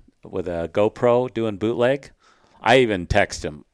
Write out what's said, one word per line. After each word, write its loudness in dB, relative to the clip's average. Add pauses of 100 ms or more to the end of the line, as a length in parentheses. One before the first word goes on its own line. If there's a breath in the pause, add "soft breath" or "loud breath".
(240)
with -8
a -6
GoPro 0
doing -4
bootleg. -2 (500 soft breath)
I 4
even 0
text 0
him. -12